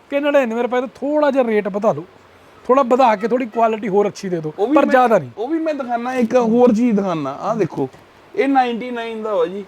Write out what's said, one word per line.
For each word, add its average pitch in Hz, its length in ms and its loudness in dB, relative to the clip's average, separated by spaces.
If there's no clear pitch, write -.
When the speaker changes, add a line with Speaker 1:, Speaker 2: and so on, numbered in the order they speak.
Speaker 1:
ਕਿ 285 100 -2
ਨੜਿਨਵੇਂ 269 420 2
ਰੁਪਏ 247 180 -2
ਤੋਂ 262 80 -4
ਥੋੜ੍ਹਾ 294 420 0
ਜਿਹਾ 262 140 2
ਰੇਟ 208 240 0
ਵਧਾ 202 240 0
ਲਓ, 151 120 -8
ਥੋੜ੍ਹਾ 269 160 4
ਵਧਾ 247 340 2
ਕੇ 208 120 -4
ਥੋੜ੍ਹੀ 254 180 -2
ਕੁਆਲਿਟੀ 220 420 -2
ਹੋਰ 202 200 2
ਅੱਛੀ 196 200 -8
ਦੇ 175 120 -2
ਦਿਓ, 156 180 -6
Speaker 2:
ਉਹ 202 80 0
ਵੀ 294 100 2
Speaker 1:
ਪਰ 277 80 6
Speaker 2:
ਮੈਂ, - 60 0
Speaker 1:
ਜ਼ਿਆਦਾ 247 280 4
ਨਹੀਂ। 131 200 -4
Speaker 2:
ਉਹ 233 100 -6
ਵੀ 320 100 -2
ਮੈਂ 320 160 -4
ਦਿਖਾਉਣਾ, 247 400 -6
ਇੱਕ 254 220 0
ਹੋਰ 240 380 4
ਚੀਜ਼ 233 220 2
ਦਿਖਾਉਣਾ। 165 340 -2
ਆਹ 170 260 -6
ਦੇਖੋ, 147 320 -2
ਇਹ 254 120 0
ਨਾਈਨਟੀ 247 420 0
ਨਾਈਨ 226 320 -8
ਦਾ 214 120 -4
ਵਾ 170 120 2
ਜੀ। 190 220 -8